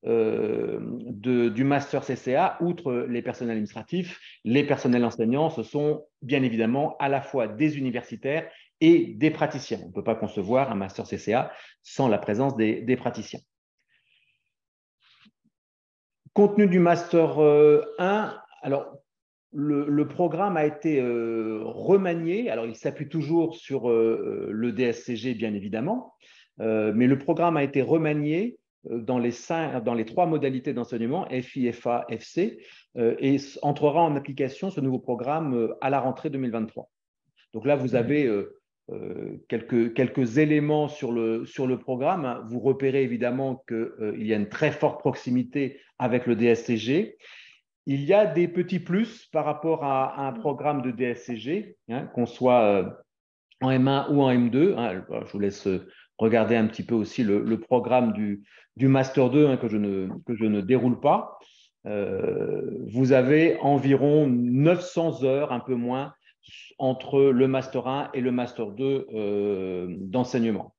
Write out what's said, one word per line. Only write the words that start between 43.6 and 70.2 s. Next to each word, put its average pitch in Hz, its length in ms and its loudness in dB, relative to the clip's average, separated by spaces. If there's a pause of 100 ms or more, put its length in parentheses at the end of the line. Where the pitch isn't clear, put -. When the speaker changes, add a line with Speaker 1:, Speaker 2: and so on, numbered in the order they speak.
Speaker 1:
que, 113 320 -6
euh, 107 200 -4
il 110 80 -6
y 110 80 2
a - 20 0
une 104 140 -2
très 151 220 0
forte - 280 -2
proximité 127 800 -2 (180)
avec 123 280 0
le 120 100 2
D 110 80 0
S 117 220 4
C 120 100 0
G. 139 400 -2 (720)
Il 139 140 -2
y 147 80 2
a 208 140 6
des 170 220 2
petits 175 320 -2
plus 208 520 -2
par 151 140 0
rapport 156 360 -2
à, 135 380 -2
à 139 80 -2
un 131 40 -6
programme 143 500 -2
de 127 80 -2
D 120 140 -2
S 120 200 -4
C 120 140 -8
G, 165 380 -6 (120)
hein, 131 260 -6
qu'on 120 120 0
soit, 123 360 4
euh, 101 280 4 (720)
en 131 80 0
M 131 180 4
un 139 220 2
ou 143 100 4
en 135 100 6
M 120 200 4
deux, 156 260 4
hein. 98 260 -4 (220)
Je - 80 -18
vous 98 60 -8
laisse 101 280 -2 (520)
regarder 110 360 4
un 110 120 4
petit 107 160 -6
peu 120 120 -4
aussi 110 300 -2
le, 101 180 2
le 113 160 0
programme 120 540 2
du, 101 300 -4 (340)
du 131 120 4
Master 131 420 4
deux, 147 160 6
hein, 135 100 4
que 127 120 -4
je 107 100 0
ne, 98 300 -2 (180)
que 120 80 -4
je 110 100 -2
ne 104 160 2
déroule 117 400 2
pas. 160 380 0 (480)
Euh, 101 1040 -4
vous 123 240 2
avez 151 480 4
environ 139 640 4
neuf 131 560 2
cents 165 420 -4
heures, 139 260 0
un 120 100 -4
peu 131 140 -4
moins, 127 380 -4 (680)
entre 135 440 0
le 135 260 6
Master 131 380 -2
un 135 260 -4
et 131 80 -4
le 123 120 0
Master 120 340 -4
deux, 131 480 -4
euh, 101 720 -2 (120)
d'enseignement. 113 800 -2